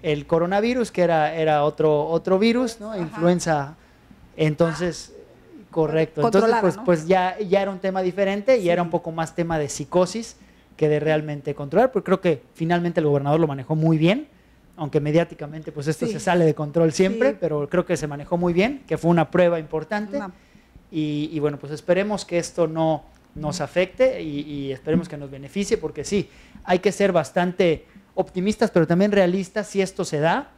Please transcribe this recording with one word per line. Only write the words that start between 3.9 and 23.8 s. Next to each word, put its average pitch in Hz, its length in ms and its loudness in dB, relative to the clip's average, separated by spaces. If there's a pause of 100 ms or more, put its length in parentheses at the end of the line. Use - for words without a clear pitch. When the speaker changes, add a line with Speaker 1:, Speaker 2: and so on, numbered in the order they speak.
Speaker 1:
entonces, 156 760 -2 (580)
correcto, 156 500 0
entonces 214 200 4
Speaker 2:
Controlada, 226 220 4
Speaker 1:
pues, 185 140 2
Speaker 2:
¿no? 220 80 -12
Speaker 1:
pues 165 220 2
ya, 185 320 2
ya 196 240 0
era 196 80 -2
un 190 80 -10
tema 190 240 -2
diferente 196 560 0
y 202 40 -2
Speaker 2:
Sí. 170 80 2
Speaker 1:
era 175 120 2
un 170 80 -4
poco 170 220 -4
más 160 220 -6
tema 165 240 -2
de 147 100 -2
psicosis 180 680 -2 (400)
que 156 120 2
de 151 120 2
realmente 151 540 -2
controlar, 175 380 0
porque 190 140 -2
creo 185 140 2
que 160 220 0 (120)
finalmente 175 460 0
el 156 60 2
gobernador 143 340 2
lo 165 60 2
manejó 139 300 -4
muy 160 220 2
bien, 202 300 2 (480)
aunque 151 240 -2
mediáticamente 156 720 -4
pues 143 160 -10
esto 160 180 -4
Speaker 2:
Sí. 226 60 -4
Speaker 1:
se 180 80 -8
sale 175 240 2
de 156 100 4
control 156 380 0
siempre, 220 400 2
Speaker 2:
Sí. 208 80 -8
Speaker 1:
pero 151 280 -2
creo 180 160 0
que 175 120 -2
se 151 100 -6
manejó 147 320 -6
muy 175 140 0
bien, 226 340 0
que 160 100 -4
fue 160 140 0
una 165 200 4
prueba 175 280 4
importante. 175 580 -6
Speaker 2:
Una 202 140 -6 (640)
Speaker 1:
Y, 151 400 -2
y 160 60 -4
bueno, 143 200 -2
pues 143 140 -14
esperemos 190 520 -2
que 175 140 -4
esto 165 280 -2
no 160 380 0 (320)
nos 151 240 -6
afecte 185 640 0